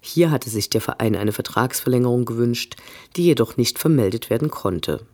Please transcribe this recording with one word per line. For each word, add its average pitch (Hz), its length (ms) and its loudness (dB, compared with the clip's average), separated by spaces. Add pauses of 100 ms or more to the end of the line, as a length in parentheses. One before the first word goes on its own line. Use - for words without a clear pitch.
Hier 165 260 2
hatte 131 180 -2
sich 110 200 -4
der 113 120 0
Verein - 340 -2
eine 104 160 -2
Vertragsverlängerung 123 920 0
gewünscht, 120 500 -2 (400)
die 180 80 0
jedoch 139 320 4
nicht - 240 0
vermeldet 117 500 2
werden 113 220 0
konnte. 82 640 -4